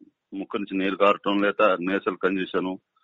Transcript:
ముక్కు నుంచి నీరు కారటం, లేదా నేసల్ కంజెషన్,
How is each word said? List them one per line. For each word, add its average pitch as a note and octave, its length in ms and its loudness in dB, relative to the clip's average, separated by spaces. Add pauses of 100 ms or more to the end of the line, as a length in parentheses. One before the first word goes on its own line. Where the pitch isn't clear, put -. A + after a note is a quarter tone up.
(340)
ముక్కు G2 220 -8
నుంచి G2 220 -6
నీరు F#2+ 180 -2
కారటం, G2+ 460 2
లేదా G2+ 380 2
నేసల్ F#2+ 360 -2
కంజెషన్, F#2 600 -2 (280)